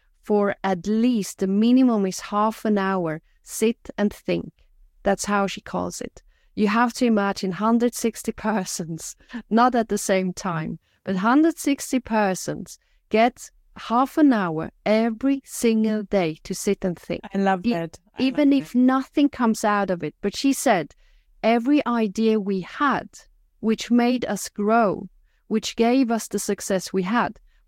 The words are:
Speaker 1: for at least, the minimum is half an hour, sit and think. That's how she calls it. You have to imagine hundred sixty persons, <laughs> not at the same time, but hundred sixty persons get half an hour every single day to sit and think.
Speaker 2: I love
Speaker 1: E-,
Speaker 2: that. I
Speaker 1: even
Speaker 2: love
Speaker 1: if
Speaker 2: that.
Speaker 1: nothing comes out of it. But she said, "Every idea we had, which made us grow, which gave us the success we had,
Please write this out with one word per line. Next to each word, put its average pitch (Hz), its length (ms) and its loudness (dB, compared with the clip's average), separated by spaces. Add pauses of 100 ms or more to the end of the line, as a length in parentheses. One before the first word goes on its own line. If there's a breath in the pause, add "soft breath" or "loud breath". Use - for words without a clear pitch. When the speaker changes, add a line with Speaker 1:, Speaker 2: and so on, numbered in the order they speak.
(240)
Speaker 1:
for 202 400 2
at 190 240 -2
least, 220 520 0
the 190 80 0
minimum 226 580 4
is 185 140 -4
half 214 460 -2
an 208 120 2
hour, 185 440 -2 (220)
sit - 540 -2
and 208 160 0
think. - 380 -6 (520)
That's 196 220 0
how 202 220 0
she 190 140 -8
calls 180 400 -8
it. - 200 -14 (340)
You 208 120 2
have 233 280 2
to 254 100 0
imagine 202 480 0
hundred 226 420 0
sixty - 360 -4
persons, 185 840 -6 (180 loud breath)
<laughs> 233 160 -12
not 240 260 4
at 226 140 0
the 208 80 -2
same 185 360 0
time, 165 440 -6 (260)
but 196 120 -4
hundred 269 420 2
sixty 269 420 -2
persons 196 800 -4 (320)
get 226 400 2 (280)
half 254 400 -2
an 294 160 6
hour 165 380 -2 (140)
every 226 600 0
single 220 580 0
day 170 400 -2
to - 100 -8
sit - 300 -4
and 180 160 -4
think. - 220 -10 (120)
Speaker 2:
I 196 40 -2
love 190 280 0
Speaker 1:
E-, 233 80 0
Speaker 2:
that. 165 240 -6 (220)
I 247 40 0
Speaker 1:
even 277 280 2
Speaker 2:
love 277 100 2
Speaker 1:
if - 120 -12
Speaker 2:
that. 247 60 2
Speaker 1:
nothing 262 500 2
comes 226 340 -2
out 202 260 2
of 175 140 -4
it. 151 180 -8
But 202 140 -4
she 277 160 0
said, 208 420 0 (480)
"Every 240 460 2
idea 220 520 0
we 196 220 -4
had, 247 460 -2 (540)
which 220 280 0
made 240 360 2
us - 240 -6
grow, 208 580 0 (400)
which - 300 -4
gave 233 340 2
us 220 160 -4
the 202 120 -4
success - 520 -4
we 185 120 0
had, 214 360 -2 (280)